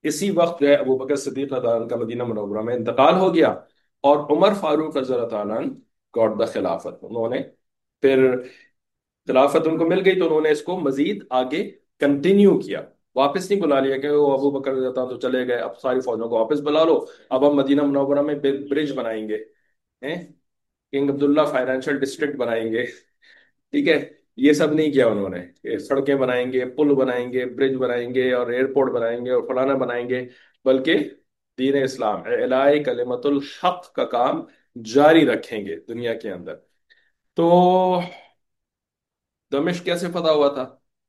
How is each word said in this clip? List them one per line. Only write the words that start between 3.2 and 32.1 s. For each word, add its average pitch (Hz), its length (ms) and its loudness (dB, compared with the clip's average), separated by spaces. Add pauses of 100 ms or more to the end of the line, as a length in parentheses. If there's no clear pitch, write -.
गया 156 180 4 (540)
और 147 280 2
उमर 190 240 4
फारूक 151 420 -2
रज़ियल्लाहु 117 520 -4
अन्हु 120 260 -6 (380)
got 107 240 0
the 113 160 0
खिलाफत। 92 500 -4
उन्होंने 117 380 -6 (640)
फिर 135 160 4 (1080)
खिलाफत 147 400 4
उनको 160 180 0
मिल 180 160 2
गई 185 140 4
तो 180 100 0
उन्होंने 156 260 2
इसको 170 280 -2
मजीद 151 520 -2
आगे 127 320 -2 (380)
continue 180 560 4
किया, 80 280 -8 (300)
वापस 160 360 0
नहीं 196 100 2
बुला 143 180 2
लिया 135 180 0
कि 143 120 -4
वो 147 240 4
अबू 139 180 0
बकर 135 200 -4
रज़ियल्लाहु 131 360 -2
अन्हु 123 100 -10
तो 127 100 -4
चले 127 180 0
गए, 120 120 -2
अब 117 180 -6
सारी 127 260 -2
फौजों 117 280 -6
को 113 100 -2
वापस 143 220 0
बुला 151 220 0
लो, 160 120 4 (360)
अब 139 140 2
हम 147 100 4
मदीना 139 280 2
मुनव्वरा 139 380 0
में 147 200 -2
ब्रि-, 139 280 -2
ब्रिज 143 220 -2
बनाएंगे, 110 540 -6 (560)
हैं, 151 160 -8 (760)
किंग 139 160 0
अब्दुल्ला 143 360 2
फाइनेंशियल 131 540 -2
डिस्ट्रिक्ट 135 380 -4
बनाएंगे, 113 480 -2 (880)
ठीक 143 140 0
है, 156 100 4 (400)
ये 143 160 6
सब 151 200 2
नहीं 156 180 0
किया 127 160 4
उन्होंने। 98 320 -2
ये - 400 -10
सड़कें 139 400 0
बनाएंगे, 127 480 0
पुल 143 280 2
बनाएंगे, 123 520 -2
ब्रिज 135 280 0
बनाएंगे 127 580 -2
और 120 200 -2
एयरपोर्ट 135 400 0
बनाएंगे 120 380 -2
और 123 160 2
फलाना 131 280 0
बनाएंगे, 123 460 -4 (440)
बल्कि 131 280 2 (640)
दीन 135 200 0
इस्लाम, 110 460 -2 (100)